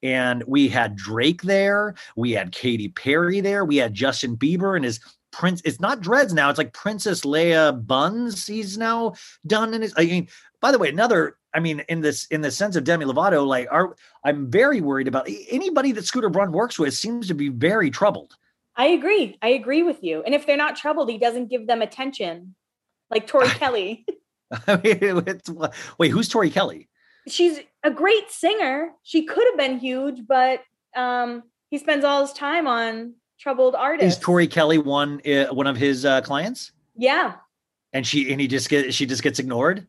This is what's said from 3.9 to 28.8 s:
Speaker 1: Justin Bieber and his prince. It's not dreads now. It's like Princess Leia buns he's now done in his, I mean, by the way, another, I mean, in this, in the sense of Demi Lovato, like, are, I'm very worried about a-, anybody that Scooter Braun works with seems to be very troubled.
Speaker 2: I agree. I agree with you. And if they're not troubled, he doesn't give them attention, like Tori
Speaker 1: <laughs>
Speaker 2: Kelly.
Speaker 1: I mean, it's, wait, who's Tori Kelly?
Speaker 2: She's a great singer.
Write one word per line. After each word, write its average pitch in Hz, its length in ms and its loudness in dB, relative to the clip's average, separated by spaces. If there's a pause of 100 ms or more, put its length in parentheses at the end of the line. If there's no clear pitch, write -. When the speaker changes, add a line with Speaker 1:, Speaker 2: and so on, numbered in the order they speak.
Speaker 1:
Justin 123 420 -2
Bieber 180 400 0
and 160 80 0
his 120 160 -4 (320)
prince. 180 320 -2
It's 147 160 -4
not 220 220 -2
dreads 220 320 2
now. 147 160 4
It's 143 80 0
like 156 160 -2
Princess 202 480 -4
Leia 151 640 2
buns 185 600 -2
he's 208 320 -8
now 226 340 -2 (320)
done 220 300 0
in 220 80 -4
his, 208 140 -6
I 165 80 6
mean, 175 220 0 (320)
by 247 120 4
the 262 80 6
way, 165 100 2
another, 175 480 2 (160)
I 156 60 0
mean, 160 280 -2
in 165 140 -4
this, 147 300 -2
in 156 100 -2
the 147 80 0
sense 196 260 -2
of 156 80 0
Demi 160 220 0
Lovato, 147 400 2
like, 127 240 0
are, 175 260 0 (300)
I'm 143 240 -2
very 233 320 4
worried 135 260 0
about 131 220 -2
a-, 202 220 -12
anybody 285 400 0
that 208 140 -4
Scooter 226 240 -2
Braun 185 220 0
works 214 280 -2
with 143 160 0
seems 233 320 -6
to 175 80 -2
be 143 140 -4
very 156 420 0
troubled. 185 420 -2 (420)
Speaker 2:
I 254 120 2
agree. 330 560 2
I 220 60 0
agree 262 340 2
with 339 200 -2
you. 160 200 -4
And 226 100 -4
if 285 140 -4
they're 285 100 4
not 302 200 0
troubled, 294 340 -2
he 220 80 -8
doesn't 240 320 -2
give 226 160 -4
them 233 160 0
attention, 190 720 -8 (560)
like 220 160 -2
Tori 254 200 4
Speaker 1:
<laughs> - 20 4
Speaker 2:
Kelly. 233 540 -4 (640)
Speaker 1:
I 202 100 4
mean, 190 500 2
it's, 190 200 -10 (520)
wait, 165 100 4
who's 214 180 0
Tori 208 220 2
Kelly? 123 380 -2 (400)
Speaker 2:
She's 320 320 0 (240)
a 302 80 2
great 403 400 0
singer. 330 580 -2 (140)